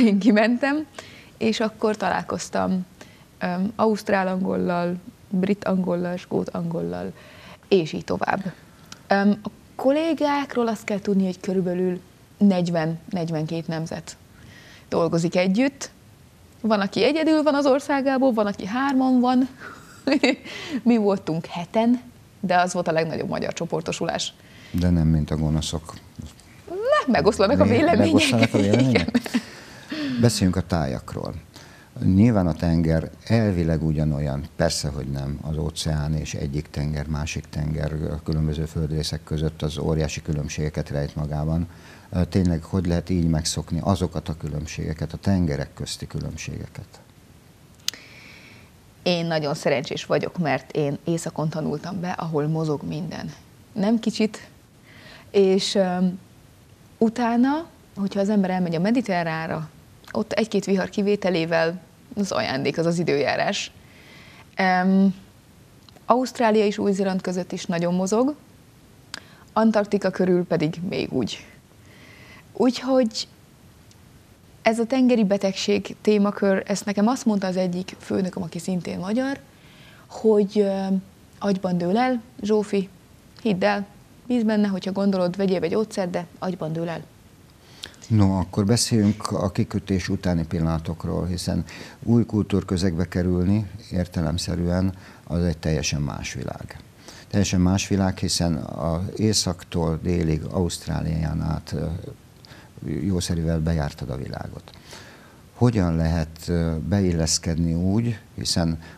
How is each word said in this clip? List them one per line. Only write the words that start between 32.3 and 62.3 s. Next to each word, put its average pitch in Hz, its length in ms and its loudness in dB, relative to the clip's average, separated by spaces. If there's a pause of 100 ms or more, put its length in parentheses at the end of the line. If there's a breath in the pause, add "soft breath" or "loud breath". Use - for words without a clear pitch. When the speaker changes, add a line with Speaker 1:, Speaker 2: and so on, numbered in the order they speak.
Speaker 2:
a 80 80 2
tenger 80 560 2 (160)
elvileg 87 560 2
ugyanolyan, 73 600 0 (120)
persze, 78 320 0
hogy 69 180 -6
nem, 71 360 -6
az 76 160 -4
óceán 78 560 -2
és 76 200 -6
egyik 73 360 -6
tenger, 73 360 -4
másik 78 440 -4
tenger, 76 420 -4
a 78 320 -6
különböző 78 400 -2
földrészek 76 600 -4
között 80 380 -4
az 78 160 -4
óriási 78 440 -2
különbségeket 76 680 -4
rejt 71 260 -4
magában. 76 520 -2 (420 loud breath)
Ö, 90 140 0
tényleg, 87 380 2
hogy 92 240 -2
lehet 85 240 0
így 87 180 2
megszokni 80 540 -2
azokat 87 460 0
a 80 80 -6
különbségeket, 78 760 -6
a 82 40 -10
tengerek 78 580 0
közti - 320 -10
különbségeket? 76 800 -10 (2250 loud breath)
Speaker 1:
Én 175 240 0
nagyon 156 280 -2
szerencsés 147 500 -2
vagyok, - 340 -2
mert 139 380 -4
én 147 280 -2
északon 165 440 -4
tanultam 156 520 -6
be, 180 100 -6
ahol 156 360 -2
mozog 156 360 -2
minden. 156 500 -8 (400)
Nem 214 260 2
kicsit. 220 500 -2 (840 loud breath)
És, 190 440 4
öm, 185 440 2 (800)
utána, 240 680 2 (300)
hogyha 196 240 -2
az 196 80 2
ember 202 220 2
elmegy 180 240 0
a 160 60 0
Mediterránra, 170 880 0 (440)
ott 226 200 -4
egy-két 214 320 0
vihar 190 260 0
kivételével 180 920 0 (360)
az 202 160 -2